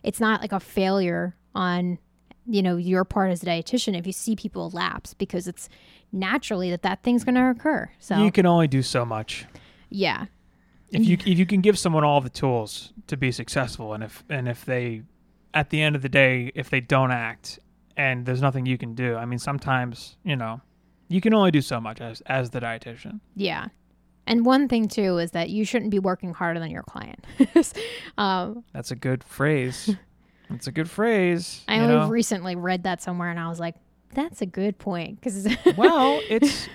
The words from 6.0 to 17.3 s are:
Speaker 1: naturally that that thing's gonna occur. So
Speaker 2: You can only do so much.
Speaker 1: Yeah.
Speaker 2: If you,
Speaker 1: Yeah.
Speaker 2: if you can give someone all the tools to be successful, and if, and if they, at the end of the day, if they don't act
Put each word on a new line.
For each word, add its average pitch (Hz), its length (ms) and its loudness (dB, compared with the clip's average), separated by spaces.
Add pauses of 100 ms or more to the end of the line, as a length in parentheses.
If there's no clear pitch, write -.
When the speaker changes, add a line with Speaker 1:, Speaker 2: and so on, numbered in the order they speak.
Speaker 1:
naturally 190 580 -2
that 175 120 -4
that 190 200 -2
thing's 240 220 2
gonna 254 260 4
occur. 247 480 -2
So - 200 -2
Speaker 2:
You 208 120 6
can 190 140 4
only 170 240 6
do 131 140 2
so 123 240 -2
much. 107 400 -8 (420)
Speaker 1:
Yeah. 196 380 -2 (640)
Speaker 2:
If 143 160 4
you, 175 180 6
Speaker 1:
Yeah. 190 80 4
Speaker 2:
if 170 60 4
you 185 80 4
can 190 160 2
give 196 160 6
someone 156 260 2
all 143 160 6
the 127 100 -2
tools 120 600 -4 (140)
to 151 100 -8
be 131 160 0
successful, 120 600 -6
and 110 100 -8
if, - 240 -16
and 131 180 -4
if 120 200 -6
they, 120 360 -4 (520)
at 151 160 0
the 156 100 0
end 151 160 2
of 131 60 -4
the 135 80 -2
day, 127 440 4
if 135 140 -8
they 131 140 0
don't 131 300 2
act 117 460 -8 (380)